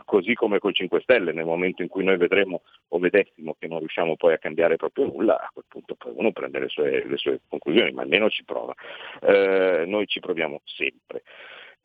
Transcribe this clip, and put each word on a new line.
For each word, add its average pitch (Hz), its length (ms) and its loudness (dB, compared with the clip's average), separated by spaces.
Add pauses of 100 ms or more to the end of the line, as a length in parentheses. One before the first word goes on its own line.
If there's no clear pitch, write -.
così 101 300 2
come 104 260 2
col 95 140 0
Cinque 85 260 0
Stelle, 98 320 2
nel 80 120 -4
momento 90 380 0
in 85 60 -6
cui 92 160 -4
noi 95 140 4
vedremo 92 440 2 (260)
o 85 120 -2
vedessimo 87 580 0
che 87 80 -12
non 82 140 -6
riusciamo 80 340 -2
poi 82 200 4
a - 40 0
cambiare 82 380 2
proprio - 300 -2
nulla, 87 340 0
a - 120 -12
quel - 140 -18
punto - 300 -16
poi - 180 -14
uno 101 160 0
prende 67 300 -6
le 65 80 -4
sue, 67 380 0
le 69 100 -4
sue 69 320 -2
conclusioni, 82 440 0
ma 64 100 -8
almeno 92 280 2
ci - 140 -8
prova. 62 280 -8 (480)
Eh, 95 680 4
noi 104 200 -2
ci - 140 -6
proviamo 80 440 -4
sempre. - 580 -8 (640)